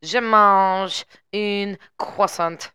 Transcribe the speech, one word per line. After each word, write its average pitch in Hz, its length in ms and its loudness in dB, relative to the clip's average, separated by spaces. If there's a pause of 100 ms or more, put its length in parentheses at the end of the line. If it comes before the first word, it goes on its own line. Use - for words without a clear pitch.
Je 175 180 -4
mange 196 840 2 (280)
une 202 440 -4 (200)
croissant. 170 600 -2 (180)